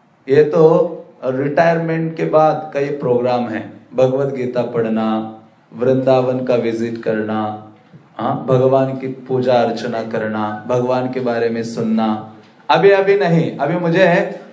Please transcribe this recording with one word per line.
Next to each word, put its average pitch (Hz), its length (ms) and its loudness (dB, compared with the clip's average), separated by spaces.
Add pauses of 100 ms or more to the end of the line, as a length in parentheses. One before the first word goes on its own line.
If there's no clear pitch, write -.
(280)
ये 147 160 6
तो 165 420 4 (380)
रिटायरमेंट 165 920 0
के 165 80 -4
बाद 156 500 2
का 143 60 -2
ये 139 60 0
प्रोग्राम 123 640 0
है, 104 240 -8 (220)
भगवत 131 400 0
गीता 123 280 -2
पढ़ना, 110 760 -2 (360)
वृंदावन 131 720 0
का 123 100 0
विजिट 117 480 -4
करना, 107 720 -6 (460)
हाँ, 120 280 -4
भगवान 131 520 2
की 131 80 -10
पूजा 127 480 -2
अर्चना 113 480 -2
करना, 107 640 -6
भगवान 127 440 -2
के 127 80 -6
बारे 117 280 -2
में 113 160 -4
सुनना। 113 720 -2 (360)
अभी, 175 200 6
अभी 196 240 4
नहीं, 165 440 0
अभी 147 160 -2
मुझे 175 680 2 (120)